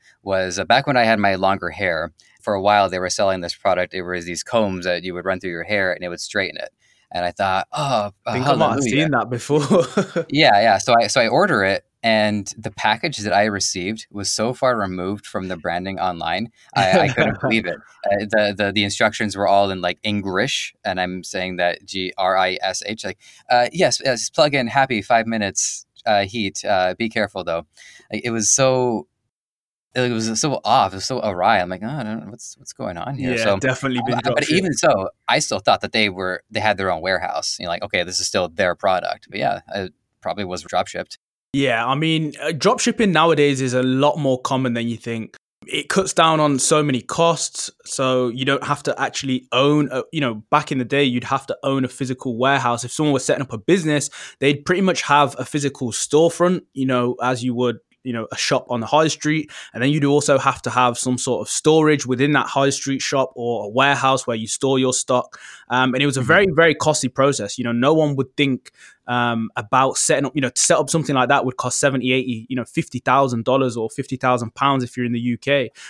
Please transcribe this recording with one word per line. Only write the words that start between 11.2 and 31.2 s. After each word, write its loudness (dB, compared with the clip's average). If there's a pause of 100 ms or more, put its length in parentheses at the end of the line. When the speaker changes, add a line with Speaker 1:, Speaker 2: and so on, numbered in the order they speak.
Speaker 1:
I 2
order 2
it, 0 (180)
and 0
the -8
package -2
that -4
I 4
received -4
was -6
so -2
far 0
removed -4
from -8
the -6
branding -6
online, -4 (240)
I, 4
I 4
couldn't -2
Speaker 2:
<laughs> -8
Speaker 1:
believe 0
it. -6 (280)
Uh, 0
the, 2
the, 0
the 0
instructions -2
were 0
all 4
in, -6
like, -4
Ingrish, -2 (100)
and -4
I'm -4
saying -6
that -2
G -6
R 2
I 2
S -4
H, -8
like, -8 (300)
"Uh, 4
yes, 0
yes, -2
plug 2
in 0
happy 0
five 2
minutes, -4 (200)
uh, 2
heat, -4
uh, 2
be -2
careful, -4
though." -4 (460)
Like, -6
it -2
was -2
so, 2 (880)
it 2
was -2
so 0
off, 4
it -10
was -8
so -4